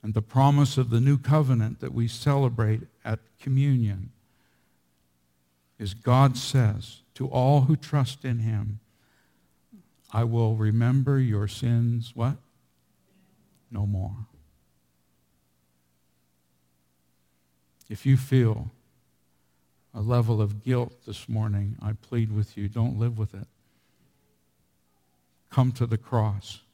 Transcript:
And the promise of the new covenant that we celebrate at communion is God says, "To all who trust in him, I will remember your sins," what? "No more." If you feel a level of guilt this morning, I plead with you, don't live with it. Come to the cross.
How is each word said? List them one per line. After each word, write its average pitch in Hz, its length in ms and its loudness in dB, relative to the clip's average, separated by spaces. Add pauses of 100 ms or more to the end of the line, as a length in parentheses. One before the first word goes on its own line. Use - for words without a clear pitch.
And 107 100 -6
the 110 80 0
promise 139 560 4
of 127 140 0
the 117 100 4
new 139 160 4
covenant 131 640 2
that - 140 -10
we 117 120 0
celebrate 120 760 0 (220)
at 113 160 -4 (180)
communion 127 760 0 (1700)
is 101 160 -8
God 127 420 4
says, - 680 -2 (120)
"To 127 140 -8
all 131 340 4
who 139 120 4
trust - 500 -2
in 120 160 -2
him, 107 400 -4 (1300)
I 113 140 0
will 113 320 0
remember 123 640 2
your 107 300 0
sins," 117 680 -2
what? 120 240 -4 (1300)
"No 101 160 -4
more." 98 400 -6 (3500)
If - 160 -14
you 135 120 4
feel 120 560 0 (1200)
a 117 80 -6
level 113 400 2
of 104 200 -2
guilt 123 440 -4
this - 220 -12
morning, 104 520 -2
I 107 140 -4
plead 113 360 -4
with 104 260 -4
you, 104 120 -4
don't 117 300 -2
live 117 200 -2
with 107 160 -6
it. 98 140 -14 (2000)
Come 127 220 2
to 120 140 -2
the 113 120 -2
cross. 107 640 -4 (120)